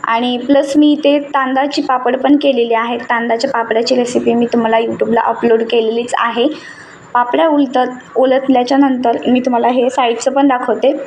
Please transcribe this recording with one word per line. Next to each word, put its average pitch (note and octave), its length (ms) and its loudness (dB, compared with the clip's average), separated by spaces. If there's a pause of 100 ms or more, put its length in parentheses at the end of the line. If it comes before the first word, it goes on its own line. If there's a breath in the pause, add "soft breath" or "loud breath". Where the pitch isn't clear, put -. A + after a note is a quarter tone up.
आणि B3 340 -2
प्लस C#4 380 0
मी D4 160 6
इथे D4 260 2
तांदळाची C#4+ 640 -2
पापड B3+ 340 -2
पण C4+ 200 2
केलेली B3 380 0
आहे. A#3 220 -2
तांदळाच्या A#3 540 -2
पापड्याची A#3 440 0
रेसिपी A#3+ 400 0
मी A#3+ 120 2
तुम्हाला A3+ 320 0
YouTube-ला A3+ 420 0
अपलोड A3+ 500 0
केलेलीच A#3 480 -2
आहे. A#3 280 -2 (680 loud breath)
पापड्या B3 340 0
उलटत, C4+ 420 0 (260)
उलटल्याच्या C4 600 2
नंतर B3+ 380 2 (120)
मी B3 120 2
तुम्हाला A#3+ 280 0
हे B3+ 220 2
साईडचं B3 400 -2
पण C#4 180 2
दाखवते. B3+ 580 0